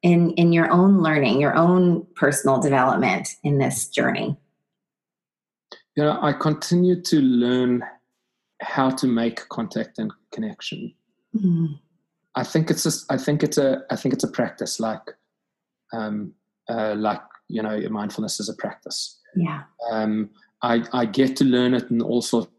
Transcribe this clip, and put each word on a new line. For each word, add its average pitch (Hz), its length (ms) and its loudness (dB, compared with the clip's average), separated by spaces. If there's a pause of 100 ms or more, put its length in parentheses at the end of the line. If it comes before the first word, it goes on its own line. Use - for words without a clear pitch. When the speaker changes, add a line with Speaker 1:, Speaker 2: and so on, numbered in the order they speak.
Speaker 1:
in, 170 280 6
in 170 220 4
your 165 180 4
own 190 300 6
learning, 143 400 2
your 139 140 2
own 175 500 4 (100)
personal 139 440 2
development 131 680 2 (160)
in 143 140 2
this 135 300 -2
journey? - 500 -2 (1600)
Speaker 2:
You 147 80 2
know, 151 180 2
I 147 120 2
continue 175 680 2
to 156 200 2
learn 123 640 2 (760)
how - 300 0
to 131 160 -2
make 117 420 -2
contact 110 500 -8
and 110 120 -6 (200)
connection. - 600 -10 (420)
Speaker 1:
Mm. 165 440 0 (560)
Speaker 2:
I 127 80 -4
think 160 260 -2
it's - 140 -2
just, - 280 -4
I 135 60 -2
think 147 260 -2
it's 147 140 -2
a, 135 320 0
I 123 60 -4
think 127 180 -2
it's - 100 -4
a 120 80 -4
practice, - 480 -6
like, 110 220 -4 (920)
um, 107 400 -6 (360)
uh, 110 260 -2
like, 104 260 -2 (260)
you 110 160 -6
know, 107 160 -4 (100)
mindfulness 107 500 -6
is 104 100 -8
a 107 60 -8
practice. - 640 -12 (160)
Speaker 1:
Yeah. 156 280 -4 (280)
Speaker 2:
Um, 107 380 -2 (320)
I, 117 220 0 (100)
I 123 120 0
get 131 320 0
to 139 80 4
learn 123 280 2
it 123 160 -2
in 117 120 0
all 120 200 0
sorts - 380 -2